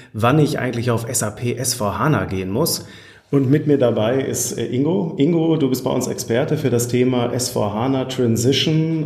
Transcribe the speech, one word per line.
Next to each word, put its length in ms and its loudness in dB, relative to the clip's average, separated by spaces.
wann 280 2
ich 180 2
eigentlich 320 -2
auf 180 -2
S 140 -4
A 80 -2
P 260 -4
S 200 -4
V 240 -2
hana 260 2
gehen 240 -4
muss. 380 -2
Und 220 2
mit 160 2
mir 100 4
dabei 440 2
ist, 360 -4
äh, 100 -4
Ingo. 500 0
Ingo, 400 2
du 100 2
bist 160 -2
bei 60 -2
uns 180 -2
Experte 480 -2
für 140 0
das 180 0
Thema 460 0
S 160 -2
V 240 -2
hana 320 0
Transition. 1000 0